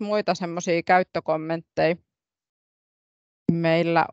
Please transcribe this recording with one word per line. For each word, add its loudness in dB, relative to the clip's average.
muita -2
semmosia -2
käyttökommentteja 0
meillä 2